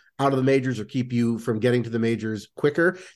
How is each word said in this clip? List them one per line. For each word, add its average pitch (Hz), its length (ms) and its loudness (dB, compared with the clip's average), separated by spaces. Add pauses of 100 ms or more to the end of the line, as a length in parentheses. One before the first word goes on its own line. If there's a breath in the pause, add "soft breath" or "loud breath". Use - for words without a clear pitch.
(200 soft breath)
out 139 140 2
of 131 40 0
the 131 60 0
majors 131 360 2
or 101 60 -8
keep 127 280 -4
you 117 260 0
from 113 200 -4
getting 120 240 2
to 117 60 -8
the 113 100 -4
majors 110 560 -2
quicker, 170 420 2 (180 loud breath)